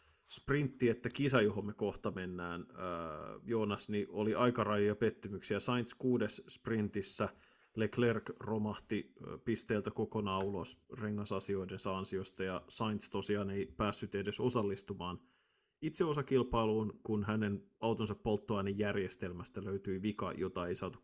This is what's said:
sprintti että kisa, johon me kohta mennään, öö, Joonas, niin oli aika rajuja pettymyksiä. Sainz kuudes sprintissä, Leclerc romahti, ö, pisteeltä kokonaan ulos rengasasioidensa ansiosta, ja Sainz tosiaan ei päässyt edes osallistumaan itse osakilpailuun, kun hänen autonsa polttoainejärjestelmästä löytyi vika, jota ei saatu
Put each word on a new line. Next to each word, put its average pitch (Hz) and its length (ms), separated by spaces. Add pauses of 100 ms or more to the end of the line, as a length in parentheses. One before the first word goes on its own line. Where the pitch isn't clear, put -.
(320)
sprintti 139 580
että 113 200
kisa, 131 320
johon 101 240
me 101 80
kohta 101 380
mennään, 90 540 (120)
öö, 82 680
Joonas, 107 460
niin 104 200
oli 107 260
aika 120 280
rajuja 104 320
pettymyksiä. 101 640
Sainz 123 340
kuudes 117 560
sprintissä, 104 800 (460)
Leclerc 113 540 (100)
romahti, 107 720 (140)
ö, - 100
pisteeltä 107 540
kokonaan 101 540
ulos 98 380 (180)
rengasasioidensa 98 960
ansiosta, 95 460
ja 92 260
Sainz 107 400
tosiaan 101 400
ei 98 160 (120)
päässyt 104 380
edes 101 240
osallistumaan 98 800 (640)
itse 156 240
osakilpailuun, 117 1000
kun 104 200
hänen 104 400 (160)
autonsa 110 360
polttoainejärjestelmästä 98 1500
löytyi 95 360
vika, 101 300
jota 87 360
ei 92 80
saatu - 280